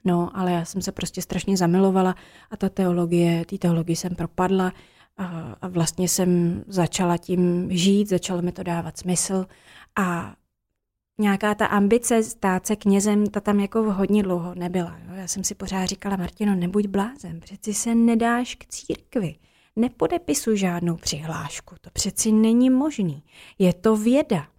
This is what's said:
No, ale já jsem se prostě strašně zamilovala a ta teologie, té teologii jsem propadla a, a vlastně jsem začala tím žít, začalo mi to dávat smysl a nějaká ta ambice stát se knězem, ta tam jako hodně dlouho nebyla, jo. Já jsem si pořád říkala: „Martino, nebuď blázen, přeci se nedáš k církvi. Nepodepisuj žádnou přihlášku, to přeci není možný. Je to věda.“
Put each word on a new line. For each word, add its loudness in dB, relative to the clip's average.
No, 2
ale -2
já -2
jsem -8
se -6
prostě -8
strašně -2
zamilovala 2
a -12
ta -2
teologie, 0
té -8
teologii 0
jsem -6
propadla 0
a, -10
a -10
vlastně -2
jsem 2
začala 0
tím 0
žít, 2
začalo -2
mi -2
to -12
dávat -6
smysl -2
a -4
nějaká 2
ta 0
ambice 2
stát -2
se -2
knězem, 2
ta -4
tam 0
jako -2
hodně 2
dlouho -4
nebyla, -4
jo. -14
Já -12
jsem -6
si -6
pořád -4
říkala: -4
„Martino, -2
nebuď 0
blázen, -4
přeci -10
se -2
nedáš 4
k -20
církvi. -6
Nepodepisuj 0
žádnou 0
přihlášku, -8
to -20
přeci -2
není 6
možný. 0
Je 6
to 2
věda.“ 2